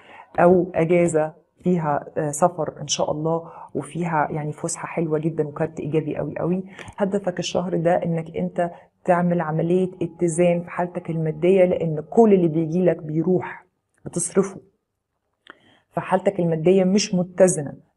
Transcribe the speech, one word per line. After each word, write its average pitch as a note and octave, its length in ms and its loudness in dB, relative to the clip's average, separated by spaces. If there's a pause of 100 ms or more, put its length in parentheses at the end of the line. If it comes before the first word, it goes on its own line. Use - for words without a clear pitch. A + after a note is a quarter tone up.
(380)
أو F3 360 6
أجازة D#3+ 580 2 (320)
فيها، D#3+ 400 0 (140)
آه، D3+ 120 -2
سفر D#3+ 500 0
إن D3+ 60 -10
شاء - 260 -2
الله، D#3+ 300 -2 (320)
وفيها D#3+ 560 -4
يعني D3+ 220 -6
فسحة - 340 -8
حلوة D#3 320 -2
جدا D#3 300 -2
وكارت D#3 320 -6
إيجابي D3 360 -4
قوي D3 220 -6
قوي. F#3 260 -2 (320)
هدفك F#3+ 420 -2
الشهر F3 380 -2
ده E3+ 180 2
إنك E3 420 -4
أنت F3 340 -2 (340)
تعمل F3 360 2
عملية E3+ 500 0 (120)
اتزان F3 600 0
في E3+ 80 -12
حالتك F3+ 400 -6
المادية، E3 540 2
لأن E3 360 0 (100)
كل A3 240 6
اللي F3 140 4
بيجيلك E3 540 0
بيروح D#3+ 640 -2 (400)
بتصرفه، F3 540 -2 (1300)
فحالتك F#3+ 500 -2
المادية E3+ 440 2
مش F#3+ 300 0
متزنة، F3+ 580 2 (240)